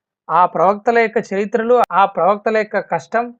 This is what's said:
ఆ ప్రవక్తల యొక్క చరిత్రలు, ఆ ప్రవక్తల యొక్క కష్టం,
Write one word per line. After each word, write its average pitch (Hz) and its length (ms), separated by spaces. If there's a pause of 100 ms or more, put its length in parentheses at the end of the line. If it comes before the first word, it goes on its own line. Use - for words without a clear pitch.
(300)
ఆ 175 160
ప్రవక్తల 208 520
యొక్క 226 200 (160)
చరిత్రలు, 220 480 (100)
ఆ 190 120
ప్రవక్తల 202 520
యొక్క 208 240
కష్టం, 233 600